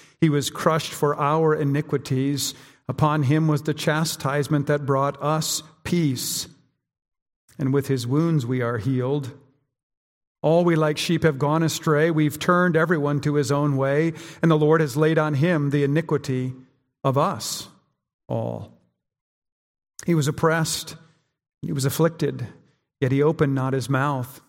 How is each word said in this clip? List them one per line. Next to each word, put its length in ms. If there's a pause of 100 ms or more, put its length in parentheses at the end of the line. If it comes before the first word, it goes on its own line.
(200)
he 100
was 200
crushed 420
for 260
our 380
iniquities. 1000 (360)
Upon 340
him 240
was 140
the 120
chastisement 960
that 180
brought 380
us 400 (220)
peace, 640 (1080)
and 160
with 140
his 180
wounds 400
we 160
are 160
healed. 540 (1080)
All 240
we 100
like 220
sheep 260
have 160
gone 240
astray. 480
We've 260
turned 380
everyone 460
to 140
his 180
own 240
way, 380 (260)
and 100
the 60
Lord 240
has 160
laid 200
on 180
him 340
the 160
iniquity 680 (520)
of 120
us 520 (580)
all." 500 (1300)
He 80
was 140
oppressed, 720 (640)
he 100
was 140
afflicted, 640 (540)
yet 100
he 100
opened 320
not 200
his 160
mouth. 600